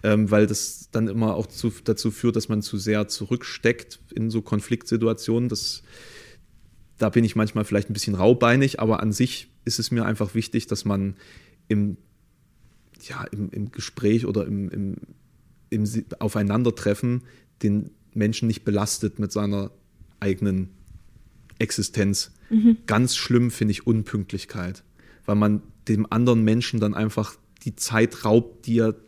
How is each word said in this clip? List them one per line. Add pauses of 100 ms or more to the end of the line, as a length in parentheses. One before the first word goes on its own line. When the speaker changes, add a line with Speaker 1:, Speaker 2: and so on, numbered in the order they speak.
Speaker 1:
ähm,
weil
das
dann
immer
auch
zu, (100)
dazu
führt,
dass
man
zu
sehr
zurücksteckt (160)
in
so
Konfliktsituationen.
Das, (1160)
da
bin
ich
manchmal
vielleicht
ein
bisschen
raubeinig,
aber
an
sich (160)
ist
es
mir
einfach
wichtig,
dass
man (520)
im, (1040)
ja,
im,
im
Gespräch
oder
im,
im, (760)
im
Si-, (140)
Aufeinandertreffen (400)
den (220)
Menschen
nicht
belastet
mit
seiner (500)
eigenen (880)
Existenz. (180)
Speaker 2:
Mhm. (100)
Speaker 1:
Ganz
schlimm
finde
ich
Unpünktlichkeit, (420)
weil
man (280)
dem
anderen
Menschen
dann
einfach (300)
die
Zeit
raubt,
die
er (140)